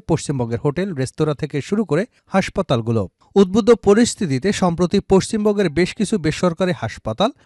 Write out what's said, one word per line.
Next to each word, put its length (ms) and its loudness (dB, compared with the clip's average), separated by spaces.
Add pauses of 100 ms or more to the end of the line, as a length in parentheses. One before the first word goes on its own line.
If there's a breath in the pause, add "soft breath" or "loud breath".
পশ্চিমবঙ্গের 560 -4
হোটেল, 240 -2 (120)
রেস্তোরাঁ 420 -4
থেকে 200 -6
শুরু 240 -2
করে 180 -2 (280)
হাসপাতালগুলো। 720 0 (320 soft breath)
উদ্বুদ্ধ 340 4 (160)
পরিস্থিতিতে 680 2
সম্প্রতি 440 0 (120)
পশ্চিমবঙ্গের 680 2
বেশ 180 0
কিছু 220 -2
বেসরকারি 640 -2
হাসপাতাল 480 -4 (160)